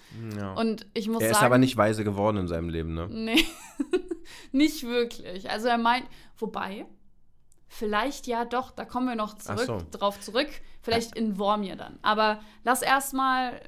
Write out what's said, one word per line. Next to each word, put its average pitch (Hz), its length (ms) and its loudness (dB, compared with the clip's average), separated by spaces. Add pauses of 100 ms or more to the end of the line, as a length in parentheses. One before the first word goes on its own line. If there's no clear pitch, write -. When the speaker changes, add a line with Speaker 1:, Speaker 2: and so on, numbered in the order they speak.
(380)
Speaker 1:
Ja. 98 140 -4
Speaker 2:
Und 220 420 -2
ich 214 140 -4
muss 226 120 0
Speaker 1:
Er 220 100 4
ist 220 80 4
Speaker 2:
sagen, 214 80 8
Speaker 1:
aber - 120 8
nicht 127 180 6
weise 107 280 4
geworden 104 320 2
in 92 100 0
seinem 85 220 -2
Leben, 82 260 -2
ne? 82 160 -4
Speaker 2:
Nee, 226 340 2 (520)
<laughs> - 560 -8
nicht 294 340 2
wirklich. 233 640 -4
Also 214 160 -2
er 240 120 4
meint, 240 280 2 (320)
wobei, 202 480 -6 (840)
vielleicht 214 580 -2
ja 233 180 0
doch, 240 260 -4
da 226 140 -10
kommen 254 240 -2
wir 240 80 -2
noch 214 180 -4
Speaker 1:
Ach - 220 -6
Speaker 2:
zurück, 240 100 0
Speaker 1:
so. 90 320 -4
Speaker 2:
drauf 202 220 0
zurück, 254 280 -2 (340)
vielleicht 226 340 0
Speaker 1:
Ja. 226 60 -2
Speaker 2:
in 214 140 0
Vormir 202 400 0
dann. - 260 -12
Aber 214 380 4 (240)
lass 247 180 4
erst 269 320 2
mal 254 540 2